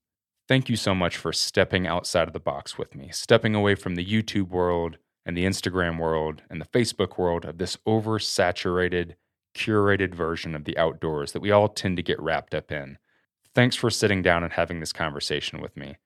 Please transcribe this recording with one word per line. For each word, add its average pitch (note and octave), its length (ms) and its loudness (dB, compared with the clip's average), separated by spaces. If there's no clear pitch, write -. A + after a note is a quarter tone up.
thank C3 200 2
you A#2+ 60 0
so G#2 180 0
much F2+ 240 0
for E2 160 -4
stepping F#2 540 0
outside E2+ 400 0
of D#2+ 60 -8
the - 80 -8
box C#2+ 360 -6
with - 200 -10
me, C2+ 160 -16
stepping A2 420 0
away G2+ 220 2
from F#2 180 -6
the F2 100 -2
YouTube G#2 440 -2
world F2 500 -2
and F2 120 -6
the F2 100 0
Instagram F2+ 540 0
world D#2 500 -2
and E2 100 -10
the D2+ 60 -12
Facebook - 500 0
world E2+ 280 0
of E2 140 -10
this F2+ 180 -4
oversaturated, F2+ 1300 0
curated G2+ 580 4
version E2 440 -4
of D2 80 -10
the E2 120 -6
outdoors D2+ 540 0
that - 120 -6
we G2+ 100 0
all G#2 160 8
tend F#2 280 -2
to F2+ 60 -2
get F2 180 -2
wrapped D#2 340 -2
up D2+ 180 -6
in. C#2+ 260 -8
Thanks B2 220 6
for B2 120 0
sitting G2+ 320 2
down E2+ 240 4
and E2 80 -4
having E2+ 280 -2
this D#2 120 -6
conversation D2+ 680 -4
with C#2+ 160 -12
me C#2+ 280 -12